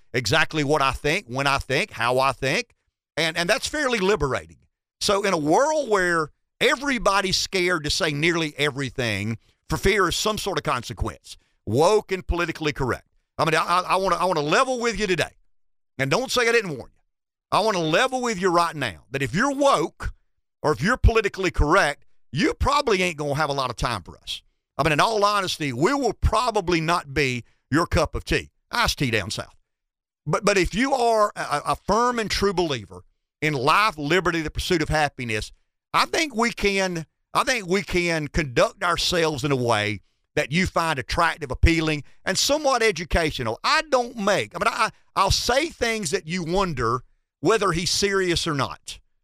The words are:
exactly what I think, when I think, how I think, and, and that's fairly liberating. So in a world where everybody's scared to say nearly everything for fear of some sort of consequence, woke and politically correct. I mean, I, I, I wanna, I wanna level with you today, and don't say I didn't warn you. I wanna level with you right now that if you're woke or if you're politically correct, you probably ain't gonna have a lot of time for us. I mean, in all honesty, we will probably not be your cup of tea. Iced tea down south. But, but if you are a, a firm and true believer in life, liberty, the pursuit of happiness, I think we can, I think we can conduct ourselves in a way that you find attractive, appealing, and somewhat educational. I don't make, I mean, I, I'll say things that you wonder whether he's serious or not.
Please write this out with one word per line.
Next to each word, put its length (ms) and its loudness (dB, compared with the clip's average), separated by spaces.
exactly 520 0
what 180 2
I 100 2
think, 340 -2
when 200 -4
I 120 2
think, 320 -4
how 280 0
I 140 2
think, 420 -4
and, 200 -2
and 120 0
that's 180 0
fairly 320 -2
liberating. 600 -2
So 240 0
in 80 0
a 60 2
world 500 2
where 420 2
everybody's 760 0
scared 480 -2
to 60 -4
say 220 -2
nearly 440 0
everything 840 -2
for 80 -2
fear 320 2
of 60 -2
some 240 -2
sort 200 -4
of 60 -4
consequence, 720 -6
woke 440 2
and 160 -6
politically 460 -2
correct. 340 -4
I 80 0
mean, 100 2
I, 100 2
I, 160 2
I 160 0
wanna, 200 0
I 80 0
wanna 160 0
level 400 0
with 180 -2
you 80 -2
today, 300 -2
and 120 -4
don't 200 0
say 180 0
I 40 4
didn't 240 0
warn 180 -14
you. 80 -20
I 80 4
wanna 200 2
level 420 2
with 180 -2
you 100 2
right 240 2
now 360 -6
that 120 -6
if 120 -4
you're 200 0
woke 580 0
or 100 2
if 100 -6
you're 140 2
politically 540 2
correct, 540 2
you 220 0
probably 480 0
ain't 140 -2
gonna 180 -4
have 160 0
a 40 -4
lot 160 -2
of 60 -12
time 260 -4
for 160 -20
us. 240 -12
I 60 0
mean, 100 2
in 80 2
all 240 2
honesty, 480 0
we 220 2
will 200 0
probably 680 0
not 340 -2
be 300 -2
your 160 4
cup 280 0
of 100 -8
tea. 260 -2
Iced 260 0
tea 120 0
down 200 -2
south. 240 -10
But, 180 -2
but 140 4
if 160 0
you 200 0
are 420 4
a, 300 -2
a 100 0
firm 420 2
and 120 -2
true 220 0
believer 520 -4
in 140 0
life, 440 2
liberty, 420 0
the 100 -6
pursuit 320 -2
of 60 -2
happiness, 640 -2
I 140 2
think 280 -2
we 160 0
can, 560 -2
I 100 2
think 240 -4
we 140 0
can 440 -2
conduct 560 0
ourselves 640 0
in 80 0
a 40 2
way 440 0
that 160 -2
you 160 0
find 320 -2
attractive, 540 0
appealing, 500 2
and 120 -2
somewhat 460 0
educational. 800 -2
I 280 0
don't 260 0
make, 400 0
I 20 -8
mean, 160 -2
I, 160 -2
I'll 160 2
say 380 0
things 420 -4
that 160 -4
you 160 -4
wonder 600 -2
whether 300 2
he's 220 -2
serious 520 0
or 100 -2
not. 440 -6